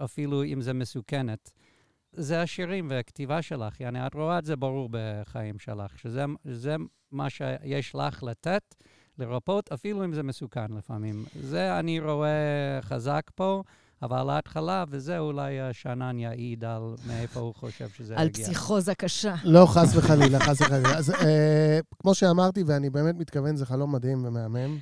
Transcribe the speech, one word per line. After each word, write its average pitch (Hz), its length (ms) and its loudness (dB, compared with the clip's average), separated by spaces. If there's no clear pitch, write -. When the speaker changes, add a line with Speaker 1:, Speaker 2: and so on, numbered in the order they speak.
Speaker 1:
אפילו 139 400 -2
אם 143 160 -4
זה 123 120 -4
מסוכנת, 127 800 -6
זה 165 300 -2
השירים 175 480 -4
והכתיבה 135 520 -4
שלך. 120 380 -8
יעני, 127 260 -6
את 135 80 -8
רואה 160 240 -2
את 160 60 -4
זה 151 120 -4
ברור 131 360 -4
בחיים 107 680 -6
שלך, 104 400 -10
שזה, 123 260 -6
זה 135 320 -6
מה 139 180 -4
שיש 139 640 -6
לך 143 280 -6
לתת, 170 520 -6
לרפות, 127 540 -4
אפילו 196 320 -4
אם 170 100 -4
זה 151 80 -4
מסוכן 123 440 -6
לפעמים. 107 460 -6
זה 175 380 -2
אני 165 220 -2
רואה 151 280 0
חזק 135 400 -4
פה, 190 280 0
אבל 127 280 -2
ההתחלה, 160 580 -2
וזה 139 300 -6
אולי 139 420 -4
השאנן 127 580 -6
יעיד 117 460 -6
על 113 180 -4
מאיפה 117 340 -6
הוא 117 140 -6
חושב 120 340 -10
שזה 110 300 -10
Speaker 2:
על 160 80 2
Speaker 1:
יגיע. - 180 -4
Speaker 2:
פסיכוזה 185 500 0
קשה. 190 400 -4
Speaker 3:
לא, 175 220 12
חס 165 300 6
וחלילה, 143 440 6
חס 143 200 4
וחלילה. 139 380 4
אז, 147 120 0
אה, 151 680 6
כמו 190 160 6
שאמרתי, 185 480 4
ואני 143 280 2
באמת 151 240 2
מתכוון, 151 420 -2
זה 139 100 -2
חלום 139 280 -2
מדהים 131 300 0
ומהמם, 120 580 -4